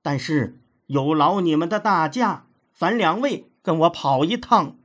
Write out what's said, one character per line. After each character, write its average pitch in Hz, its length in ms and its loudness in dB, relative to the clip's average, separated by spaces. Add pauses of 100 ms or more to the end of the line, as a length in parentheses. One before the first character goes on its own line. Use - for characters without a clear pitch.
但 143 180 -4
是 139 400 -2 (280)
有 139 260 0
劳 160 280 2
你 160 160 2
们 165 120 -2
的 208 120 -2
大 185 280 0
驾， 214 380 -4 (260)
烦 190 240 -2
两 190 240 0
位 254 300 -4 (100)
跟 165 200 -2
我 170 100 4
跑 139 340 0
一 196 120 -2
趟 240 480 0